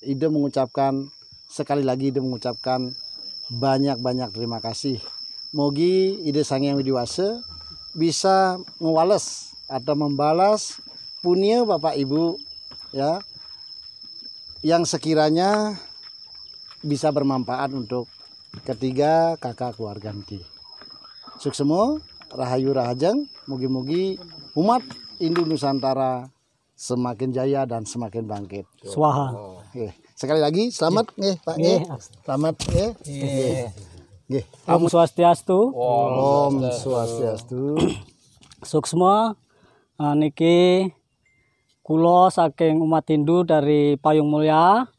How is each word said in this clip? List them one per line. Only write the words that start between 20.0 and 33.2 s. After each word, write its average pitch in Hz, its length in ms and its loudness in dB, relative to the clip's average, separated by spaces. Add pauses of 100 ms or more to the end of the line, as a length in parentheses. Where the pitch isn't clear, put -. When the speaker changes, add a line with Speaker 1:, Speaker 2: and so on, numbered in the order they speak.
Speaker 1:
niki. 101 300 -12 (960)
Suksemo, 180 640 0 (320)
Rahayu 131 400 0
Rahajeng, 135 560 0 (160)
mugi-mugi 139 720 -4 (400)
umat 226 240 2 (400)
Hindu 170 240 0
Nusantara 131 840 -2 (460)
semakin 123 560 -4
jaya 135 320 0
dan 117 240 -6
semakin 117 400 -8
bangkit. 101 400 -10 (160)
Speaker 2:
Swaha. 143 480 0 (320)
Speaker 1:
Oke, 110 320 -10 (240)
sekali 151 240 0
lagi 185 320 0
selamat 190 400 0
Speaker 2:
Iya. - 20 -18
Speaker 1:
nggih, 196 240 -2
Pak - 160 -6
Speaker 2:
Nggih. 170 220 4
Speaker 1:
nggih. 151 220 -6 (260)
Selamat 151 320 0
nggih. - 320 0 (160)
Speaker 2:
Iya. 135 640 -4 (540)